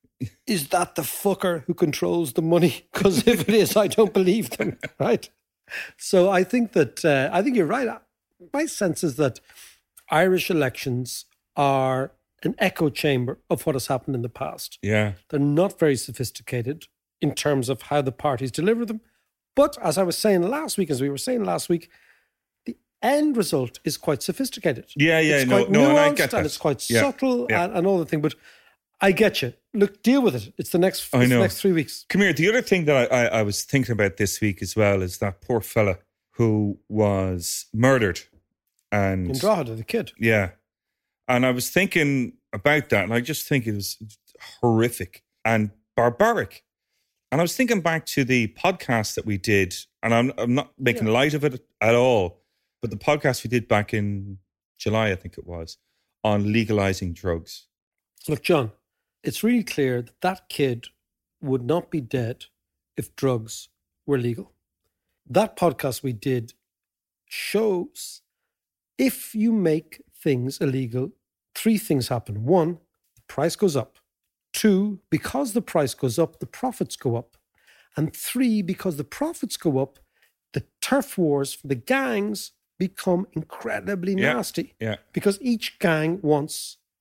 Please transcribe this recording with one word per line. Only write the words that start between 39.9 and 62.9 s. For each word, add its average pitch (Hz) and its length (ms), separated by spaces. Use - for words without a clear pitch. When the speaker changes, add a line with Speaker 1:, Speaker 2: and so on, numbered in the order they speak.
Speaker 2:
Yeah. 107 320
And 123 180
I 131 60
was 123 200
thinking 143 600
about 147 360
that, 104 140
and 95 100
I 120 60
just 123 280
think 131 180
it 110 80
was 101 240
horrific 117 640
and 110 280
barbaric. 123 640
And 143 100
I - 20
was 170 140
thinking 233 240
back 160 260
to - 160
the 123 260
podcast 131 680
that - 100
we 104 140
did, 98 360
and 113 100
I'm, 120 240
I'm 120 160
not 139 240
making 120 300
Speaker 1:
Yeah. 107 60
Speaker 2:
light 139 200
of 147 100
it 127 220
at 110 140
all, 120 480
but 110 120
the 104 60
podcast 147 460
we 117 60
did 117 180
back 104 240
in 101 460
July, 110 340
I 92 40
think - 240
it - 80
was, 85 300
on 104 300
legalizing 98 600
drugs. 82 520
Speaker 1:
Look, 151 140
John, 139 280
it's - 200
really 233 200
clear 127 400
that - 180
that - 260
kid 127 420
would 131 220
not 156 260
be 156 120
dead 120 440